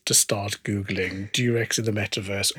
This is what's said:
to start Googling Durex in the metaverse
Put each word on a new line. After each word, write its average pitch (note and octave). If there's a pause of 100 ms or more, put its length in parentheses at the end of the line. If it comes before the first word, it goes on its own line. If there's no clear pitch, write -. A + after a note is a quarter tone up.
to -
start G2+
Googling G2
Durex A#2+
in A2+
the A2+
metaverse G2+